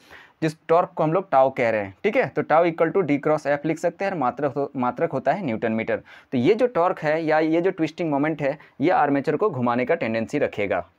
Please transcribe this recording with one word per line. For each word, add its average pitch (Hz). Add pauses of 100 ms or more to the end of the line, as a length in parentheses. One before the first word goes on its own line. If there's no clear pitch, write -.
(420)
जिस 160 (120)
टॉर्क 175
को 170
हम 156
लोग 190
टाउ 165
कह 123
रहे 107
हैं, 98
ठीक 208
है। 226
तो 147
tau 151
equal 165
to 196
D 143
cross 151
F 143
लिख 160
सकते 175
हैं 196
और 180
मात्रक 127
हो-, 139
मात्रक 123
होता 143
है 185
न्यूटन 110
मीटर। 110 (300)
तो 135
ये 139
जो 240
टॉर्क 180
है 156
या 151
ये 160
जो 185
ट्विस्टिंग 160
मोमेंट 151
है, 143 (240)
ये 156
आर्मेचर 147
को 214
घुमाने 123
का 160
टेंडेंसी 113
रखेगा, 98 (120)